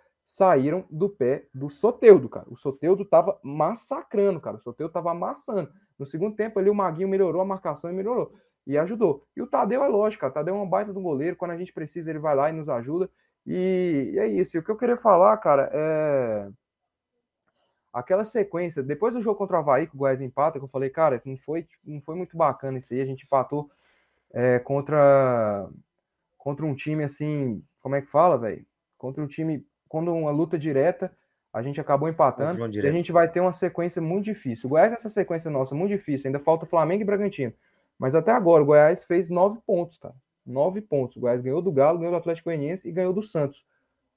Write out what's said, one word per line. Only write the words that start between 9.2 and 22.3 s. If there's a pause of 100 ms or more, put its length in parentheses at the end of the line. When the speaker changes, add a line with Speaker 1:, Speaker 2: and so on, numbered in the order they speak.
Speaker 1:
E
o
Tadeu
é
lógico,
cara.
O
Tadeu
é
uma
baita
de
um
goleiro.
Quando
a
gente
precisa,
ele
vai
lá
e
nos
ajuda. (360)
E,
e
é
isso.
E
o
que
eu
queria
falar,
cara,
é (1400)
aquela
sequência,
depois
do
jogo
contra
o
Avaí,
que
o
Goiás
empata,
que
eu
falei,
cara,
não
foi, (180)
não
foi
muito